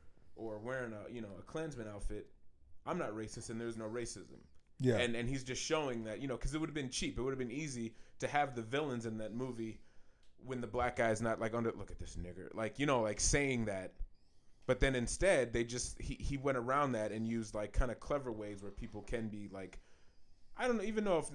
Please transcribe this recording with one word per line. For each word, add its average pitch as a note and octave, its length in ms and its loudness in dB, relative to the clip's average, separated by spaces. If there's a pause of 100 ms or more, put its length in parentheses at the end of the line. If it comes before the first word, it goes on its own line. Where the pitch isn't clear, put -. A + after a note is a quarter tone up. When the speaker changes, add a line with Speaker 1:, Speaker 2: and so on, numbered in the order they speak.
(360)
Speaker 1:
or A2 240 -6
wearing A#2+ 340 -4
a, G2+ 180 -10
you A#2 100 -6
know, G#2 80 -8 (100)
a - 40 -12
Klansman D3 440 -6
outfit, G#2 400 -4 (580)
I'm E3+ 120 -2
not C3 140 -2
racist A2 380 -6
and A2+ 120 -4
there's A2+ 160 -4
no A2 80 -4
racism. A2 540 -6 (400)
Speaker 2:
Yeah. B2 180 8
Speaker 1:
And, A#2 180 4
and A#2 140 0
he's C3+ 140 -2
just B2+ 200 -4
showing C3+ 400 2
that, G#2+ 160 -4
you C#3 80 -2
know, B2 80 0
'cause C3 180 0
it D#3 60 0
would D#3 100 0
have D3 60 -6
been C3+ 140 -2
cheap. - 280 0
It A#2 40 2
would C3 100 2
have C3 80 0
been A#2+ 120 -2
easy B2+ 420 -4 (260)
to B2+ 80 2
have C#3+ 280 2
the A#2 80 -2
villains B2 420 0
in A2 140 -2
that G#2+ 140 -4
movie A2+ 460 -4 (640)
when B2+ 160 -4
the A#2+ 80 -4
black B2 300 0
guy's A2+ 240 6
not, A2+ 180 2
like, A2 140 0
under, A2+ 180 2
"Look - 200 -6
at - 80 -6
this - 180 -6
nigger." F2 360 -6
Like, G#2+ 260 -2
you C#3+ 60 4
know, C3 160 6
like, G#2+ 200 2
saying C3+ 440 6
that. F#2+ 280 -2 (720)
But B2+ 140 4
then C3+ 160 6
instead, B2 580 4
they A#2 100 4
just, A#2+ 380 -4
he, - 140 -2
he - 220 0
went C3+ 200 2
around C3 360 4
that G#2+ 180 2
and A2 160 0
used, A2+ 260 0
like, G#2 240 -2
kinda A#2+ 180 6
clever C3+ 360 -2
ways G#2 300 -6
where G2+ 100 -8
people G#2 300 -8
can A2 280 -2
be, G#2 220 -6
like, F#2+ 280 -8 (800)
I A#3+ 100 2
don't A3+ 160 2
even G#3+ 200 2
know F#3+ 140 6
if D3 180 0